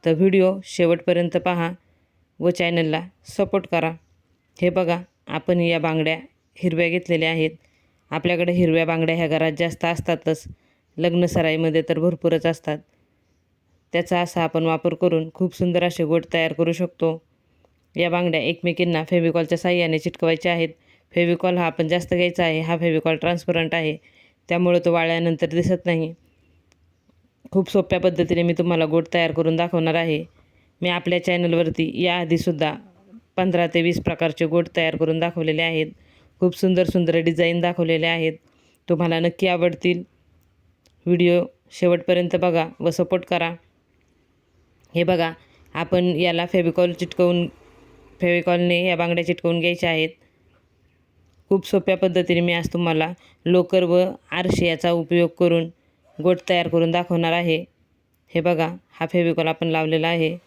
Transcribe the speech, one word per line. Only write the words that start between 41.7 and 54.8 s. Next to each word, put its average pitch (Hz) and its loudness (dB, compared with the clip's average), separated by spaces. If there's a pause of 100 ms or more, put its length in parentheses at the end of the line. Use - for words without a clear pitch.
शेवटपर्यंत 175 0
बघा 165 2 (120)
व 170 0
सपोर्ट 175 -2
करा. 170 -2 (1400)
हे 170 2
बघा, 165 0 (420)
आपण 175 0
याला 170 0
फेविकॉल 175 2
चिटकवून, 175 0 (720)
फेविकॉलने 175 2
या 175 2
बांगड्या 170 0
चिटकवून 170 0
घ्यायच्या 175 0
आहेत. 160 0 (1400)
खूप 196 0
सोप्या 190 0
पद्धतीने 175 0
मी 175 2
आज 170 -2
तुम्हाला 165 0 (340)
लोकर 180 2
व 180 2 (200)
आरसे 175 -2
याचा 170 0